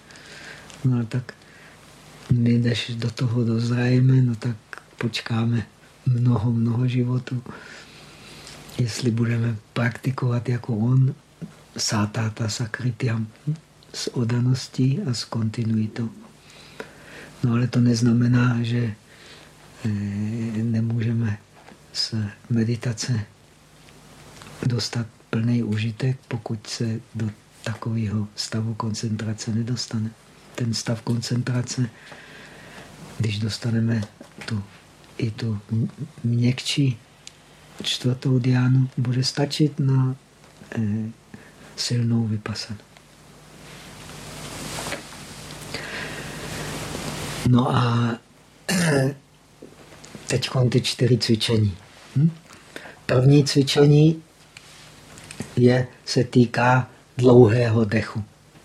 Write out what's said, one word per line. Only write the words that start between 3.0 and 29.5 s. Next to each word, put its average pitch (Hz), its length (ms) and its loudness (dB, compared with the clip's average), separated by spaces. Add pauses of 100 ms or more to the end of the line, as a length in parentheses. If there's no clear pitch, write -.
toho 123 340 -2
dozrajeme, 123 800 4
no 120 120 2
tak 113 220 -6 (420)
počkáme 117 680 -2 (400)
mnoho, 120 460 2
mnoho 117 360 0
životů. 127 540 -2 (1400)
Jestli 120 320 -2
budeme 117 460 0 (160)
praktikovat 120 760 -2
jako 120 280 -4
on, 131 380 4 (640)
sátáta 110 720 -2
sakrityam, 113 800 -4 (200)
hm? 151 80 -2 (380)
S - 220 -8
oddaností 127 840 0 (100)
a 117 40 0
s - 100 -6
kontinuitou. 110 840 -2 (1300)
No 120 80 2
ale 123 160 2
to 120 120 2
neznamená, 120 840 4
že, 117 320 -2 (920)
eh, 117 40 0 (720)
nemůžeme 113 760 0 (540)
z - 220 -4 (360)
meditace 117 720 -2 (1500)
dostat 117 400 -2 (240)
plný 117 320 0
užitek, 110 540 -2 (120)
pokud 113 380 -8
se 113 340 -4 (140)
do 110 160 -2 (340)
takového 107 720 -4
stavu 110 380 -4
koncentrace 107 800 -4